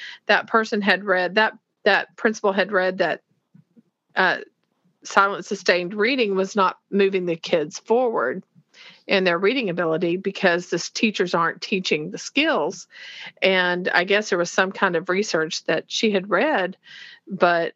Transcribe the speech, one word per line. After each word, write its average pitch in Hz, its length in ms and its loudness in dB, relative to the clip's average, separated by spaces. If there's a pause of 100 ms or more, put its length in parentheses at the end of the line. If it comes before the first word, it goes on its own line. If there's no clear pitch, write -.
(260)
that 208 220 2
person 220 340 0
had 190 240 2
read, 180 300 0
that, 220 220 2 (260)
that 196 340 2
principal 214 340 0
had 190 220 0
read 185 240 0
that, 170 240 -2 (960)
uh, 180 220 2 (640)
silent 196 420 2
sustained 180 480 0
reading 214 420 0
was 190 200 -2
not 190 220 2 (120)
moving 190 360 2
the 170 100 -2
kids 165 440 -2
forward 220 640 0 (640)
in 190 160 2
their 175 140 2
reading 214 320 0
ability 170 480 0
because 185 520 0
the 185 80 -2
s-, - 120 -6
teachers 190 440 -2
aren't 170 280 0
teaching 185 500 -4
the - 60 -12
skills. 226 680 -2 (540)
And 180 480 2
I 175 160 2
guess 202 240 0
there 190 80 0
was 175 120 0
some 190 220 0
kind 185 240 0
of 165 140 -2
research 180 560 -2
that 160 220 0
she - 240 0
had 196 180 -2
read, 196 460 0 (520)
but, 175 480 0